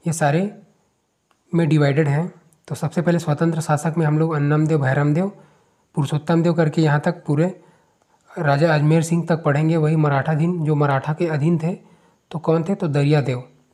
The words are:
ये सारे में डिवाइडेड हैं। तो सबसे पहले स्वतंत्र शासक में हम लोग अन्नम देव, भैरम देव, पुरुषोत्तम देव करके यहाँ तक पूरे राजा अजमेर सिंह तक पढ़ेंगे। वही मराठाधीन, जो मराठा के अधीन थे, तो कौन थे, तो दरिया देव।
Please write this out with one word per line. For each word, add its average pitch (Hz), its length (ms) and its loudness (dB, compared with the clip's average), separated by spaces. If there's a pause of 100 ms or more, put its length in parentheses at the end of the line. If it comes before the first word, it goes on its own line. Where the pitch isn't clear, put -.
ये 165 80 -2
सारे 160 380 0 (1000)
में 170 180 2
डिवाइडेड 147 380 2
हैं। 156 260 -2 (340)
तो 147 80 -8
सबसे 165 260 -4
पहले 170 180 2
स्वतंत्र 160 420 -2
शासक 156 360 -2
में 160 80 0
हम 151 140 2
लोग 160 140 0
अन्नम 151 340 2
देव, 151 140 0
भैरम 143 320 0
देव, 185 140 0 (680)
पुरुषोत्तम 156 480 0
देव 170 100 2
करके 156 280 0
यहाँ 147 180 2
तक 170 260 -4
पूरे 156 220 0 (840)
राजा 156 440 0
अजमेर 151 280 4
सिंह 165 220 -2
तक 165 180 -2
पढ़ेंगे। 156 340 0
वही 156 180 2
मराठाधीन, 156 720 0
जो 151 100 0
मराठा 143 380 0
के 175 140 -2
अधीन 156 300 0
थे, 160 160 -4 (580)
तो 165 80 -8
कौन 160 240 0
थे, 196 120 -2
तो 190 120 -6
दरिया 143 340 2
देव। 127 220 -6 (300)